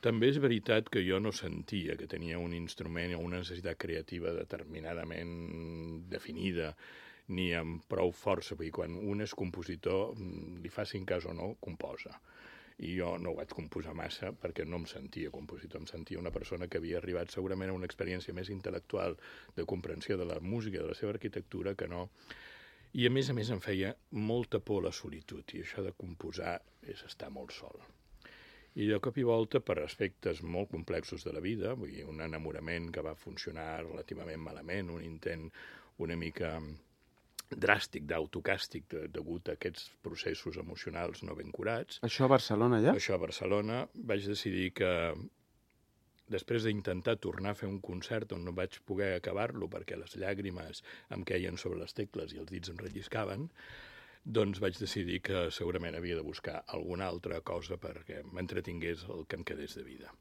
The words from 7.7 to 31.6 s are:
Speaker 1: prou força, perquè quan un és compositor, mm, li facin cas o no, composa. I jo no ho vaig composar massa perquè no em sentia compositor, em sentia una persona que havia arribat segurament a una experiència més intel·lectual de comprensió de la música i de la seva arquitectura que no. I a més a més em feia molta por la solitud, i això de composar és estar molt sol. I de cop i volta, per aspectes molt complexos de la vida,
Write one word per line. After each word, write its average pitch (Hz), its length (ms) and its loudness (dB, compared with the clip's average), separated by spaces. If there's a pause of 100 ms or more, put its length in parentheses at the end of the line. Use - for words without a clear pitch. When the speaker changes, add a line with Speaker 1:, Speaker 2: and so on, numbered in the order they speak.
Speaker 1:
prou 90 240 6
força, 87 400 2
perquè 80 220 -4
quan 85 260 -2
un 104 240 0
és - 80 -6
compositor, 90 800 0
mm, 90 480 -6
li 85 80 -6
facin 101 400 -2
cas 90 160 2
o 87 80 -4
no, 87 260 -4
composa. - 600 -6 (680)
I 82 140 -2
jo 87 180 2
no 87 140 0
ho 80 80 0
vaig - 160 -6
composar 82 420 -4
massa 82 380 -4
perquè 82 320 -2
no 87 100 -2
em 82 80 -2
sentia - 460 -6
compositor, - 500 -10
em 80 60 -10
sentia 85 320 -6
una 87 100 -2
persona 90 380 -4
que 87 100 -2
havia 85 220 0
arribat 87 320 -2
segurament 95 400 0
a - 80 0
una 90 100 -2
experiència 90 460 -2
més 92 160 -4
intel·lectual 92 640 0 (400)
de 85 100 0
comprensió 87 520 -2
de 90 80 2
la 82 140 0
música 101 380 0
i 80 60 0
de 82 80 -2
la - 80 -4
seva 104 160 0
arquitectura 95 580 -2
que 90 140 -2
no. 87 220 -4 (840)
I 123 140 8
a - 20 12
més 131 200 6
a 139 40 4
més 117 160 2
em 107 140 2
feia 98 320 2 (160)
molta 113 480 2
por 98 240 2
la 87 80 2
solitud, - 520 -8 (120)
i - 80 -6
això - 180 -4
de 92 160 -2
composar 87 600 -4 (240)
és - 240 -10
estar - 240 -10
molt - 200 -10
sol. - 280 -12 (960)
I 104 160 4
de 104 80 6
cop 120 180 0
i 135 60 4
volta, 113 400 6
per 85 160 2
aspectes 82 640 0
molt 87 260 0
complexos 82 540 -2
de - 80 -4
la 76 80 -4
vida, 101 340 0